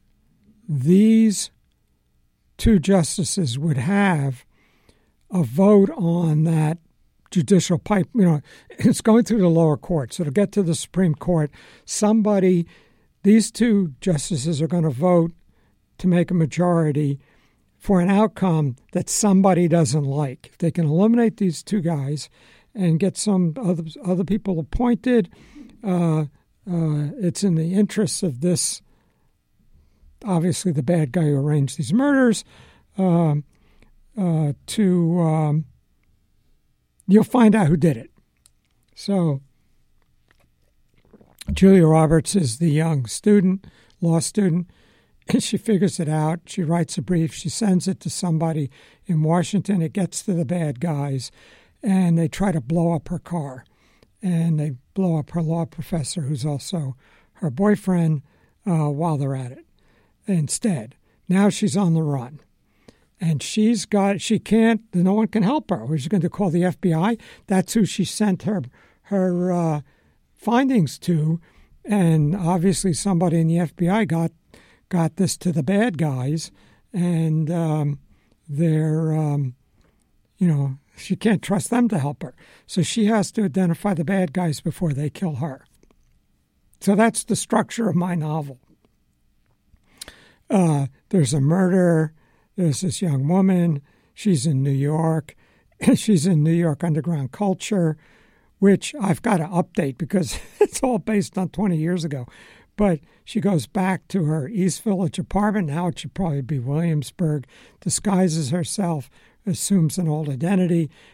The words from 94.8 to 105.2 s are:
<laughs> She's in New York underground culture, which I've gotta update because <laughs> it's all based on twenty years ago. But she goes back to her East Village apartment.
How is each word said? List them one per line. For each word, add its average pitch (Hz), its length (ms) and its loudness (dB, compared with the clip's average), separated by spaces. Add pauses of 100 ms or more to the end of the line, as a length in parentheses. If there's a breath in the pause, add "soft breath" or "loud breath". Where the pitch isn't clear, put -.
<laughs> - 320 2
She's 170 300 2
in 156 180 2
New 160 80 2
York 170 320 0
underground 156 480 -2
culture, 180 640 -2 (640 soft breath)
which 196 400 4
I've 196 220 -2
gotta 185 240 0
update 170 520 -2
because 175 400 -4 (100)
<laughs> - 120 -4
it's - 200 0
all 247 180 -2
based 202 380 -4
on 185 120 -4
twenty 185 280 -2
years 165 280 -2
ago. 135 240 -8 (480 loud breath)
But 190 240 0 (240 soft breath)
she - 160 -6
goes 170 260 0
back 185 420 -4
to 190 160 -2
her 151 240 -2
East 190 340 -2
Village 196 360 -2
apartment. 202 500 -2